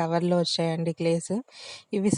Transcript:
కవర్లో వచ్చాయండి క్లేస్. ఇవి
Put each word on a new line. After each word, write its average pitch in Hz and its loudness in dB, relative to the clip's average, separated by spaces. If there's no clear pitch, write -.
కవర్లో 170 2
వచ్చాయండి 165 -2
క్లేస్. 170 0
ఇవి 196 2